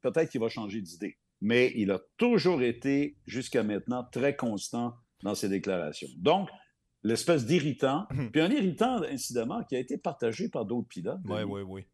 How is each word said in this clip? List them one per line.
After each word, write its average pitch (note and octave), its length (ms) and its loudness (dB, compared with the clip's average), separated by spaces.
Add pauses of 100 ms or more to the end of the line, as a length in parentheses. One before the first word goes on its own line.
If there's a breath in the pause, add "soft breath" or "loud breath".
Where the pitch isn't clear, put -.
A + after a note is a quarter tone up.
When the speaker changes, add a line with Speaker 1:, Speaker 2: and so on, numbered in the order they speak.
Speaker 1:
peut-être D3+ 280 2
qu'il A#2+ 100 -2
va A2+ 80 0
changer A2 320 -6
d'idée. E2+ 360 -10 (240)
Mais B2 360 4
il G2+ 140 2
a F#2 100 2 (160)
toujours F#3 460 4
été, C#3 540 0 (100)
jusqu'à A#2+ 360 -2
maintenant, G#2 500 -2
très C#3 240 0
constant A#2+ 580 -4 (280)
dans G#2 120 -2
ses G#2 140 -2
déclarations. F2 600 -2 (100)
Donc, E3 300 2 (540 loud breath)
l'espèce A#2+ 440 2
d'irritant, D3 640 2
Speaker 2:
Mhm. C3 200 -4
Speaker 1:
puis D3 100 2
un F3 100 4
irritant, A#3+ 540 2
incidemment, B2+ 600 -4
qui C3 120 -4
a - 20 0
été B2+ 200 -4
partagé D3+ 500 -4
par A#2+ 160 -4
d'autres A2+ 240 -4
pilotes, G#2+ 360 -8
Speaker 2:
Ouais, G#2 160 -4
Speaker 1:
Denis. G2+ 120 -4
Speaker 2:
ouais, G2 100 -6
ouais. F#2+ 320 -12